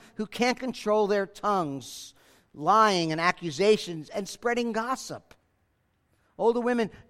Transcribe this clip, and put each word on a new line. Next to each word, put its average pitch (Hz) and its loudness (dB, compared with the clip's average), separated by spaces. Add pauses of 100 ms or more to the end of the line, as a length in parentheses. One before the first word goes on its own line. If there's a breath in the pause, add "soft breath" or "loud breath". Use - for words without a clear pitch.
(160 soft breath)
who 214 -6
can't 240 0
control 214 0
their 196 0
tongues, 175 -4 (400 soft breath)
lying 180 4
and 156 -2
accusations 175 0
and 196 -8
spreading 240 -2
gossip. 226 -8 (1040)
Older 233 2
women, 233 0 (180 soft breath)